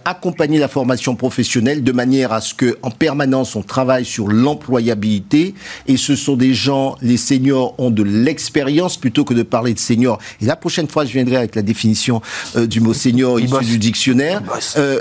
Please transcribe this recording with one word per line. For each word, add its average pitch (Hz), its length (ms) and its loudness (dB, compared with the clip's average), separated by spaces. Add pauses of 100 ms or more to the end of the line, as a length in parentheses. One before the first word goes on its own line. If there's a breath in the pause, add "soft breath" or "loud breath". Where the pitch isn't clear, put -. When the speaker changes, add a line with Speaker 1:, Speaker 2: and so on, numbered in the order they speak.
Speaker 1:
accompagner 170 540 -2
la 139 100 2
formation 127 480 -2
professionnelle 127 640 0
de 127 80 2
manière 127 400 2
à 110 80 0
ce - 140 -8
que, 120 280 0
en 127 100 -6
permanence, 135 680 0
on 101 40 -4
travaille 127 440 0
sur 104 240 -4
l'employabilité. 117 1200 0 (340 loud breath)
Et 131 100 4
ce 139 180 0
sont 139 200 0
des 131 180 4
gens, 135 480 0
les 123 160 2
seniors 131 600 2
ont 127 120 0
de 107 140 2
l'expérience 110 500 0 (440)
plutôt 139 280 0
que 127 80 0
de 117 80 2
parler 117 320 0
de 95 60 -6
seniors. 120 400 2 (200 loud breath)
Et 104 60 -2
la 147 100 2
prochaine 170 320 -4
fois, 151 180 0
je 110 80 -8
viendrai 127 240 0
avec 117 180 -2
la 110 80 0
définition, 110 580 0 (340 loud breath)
euh, 117 120 2
du 113 140 0
mot 113 120 2
senior 123 460 2
Speaker 2:
Il 117 60 0
Speaker 1:
issu 127 100 -2
Speaker 2:
bosse. 127 100 0
Speaker 1:
du 117 140 0
dictionnaire, 131 640 0
Speaker 2:
Il 92 40 -12
bosse. - 300 -6
Speaker 1:
euh, 139 240 0